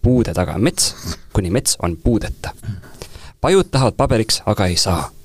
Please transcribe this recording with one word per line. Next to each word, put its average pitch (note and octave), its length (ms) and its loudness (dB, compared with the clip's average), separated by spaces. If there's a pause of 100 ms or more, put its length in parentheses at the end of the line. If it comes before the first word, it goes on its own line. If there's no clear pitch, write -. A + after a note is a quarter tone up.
Puude A#2 320 4
taga D#2+ 220 -2
on F#2 80 0
mets, - 320 0 (380)
kuni F#2 180 0
mets C3+ 320 0
on E2+ 140 -2
puudeta. - 520 -2 (920)
Pajud F#3 300 4
tahavad C3 260 2
paberiks, C3 480 2
aga G#2 200 2
ei F2 120 2
saa. E2 320 0 (160)